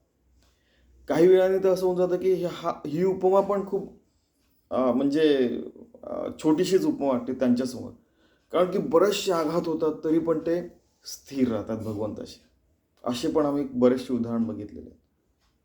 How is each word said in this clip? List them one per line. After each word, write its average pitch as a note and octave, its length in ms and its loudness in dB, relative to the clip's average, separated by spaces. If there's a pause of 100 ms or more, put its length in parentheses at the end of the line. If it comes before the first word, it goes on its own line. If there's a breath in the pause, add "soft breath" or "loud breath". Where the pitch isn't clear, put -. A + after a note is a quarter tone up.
(1080)
काही D#3+ 200 4
वेळाने F#3 300 4
तर F#3+ 100 2
असं F3+ 180 2
होऊन F3+ 100 0
जातं F3+ 200 0
की F3+ 280 0
हा, E3 280 -4 (140)
ही D#3 180 -2
उपमा F#3 360 2
पण G3 260 -2
खूप, - 340 -8 (720)
अ, B2 220 0
म्हणजे, C#3 680 2 (420)
अ, - 260 -8 (100)
छोटीशीच E3+ 460 2
उपमा D3 220 -2
वाटते B2+ 260 -2
त्यांच्यासमोर, B2 580 -2 (600)
कारण F3+ 180 2
की G3 80 -2
बरेचसे F3+ 540 2
आघात E3 360 0
होतात, D#3+ 240 0 (120)
तरी D#3+ 140 2
पण D#3+ 200 0
ते F3 300 -2 (360)
स्थिर C3 440 -4
राहतात G#2+ 300 -4
भगवंताशी. G#2 640 -8 (640)
असे B2 240 -4
पण D3+ 180 2
आम्ही C#3+ 180 -2
बरेचसे B2+ 500 0
उदाहरण A2+ 300 -2
बघितलेले G#2 420 -10
आहेत - 120 -20 (680)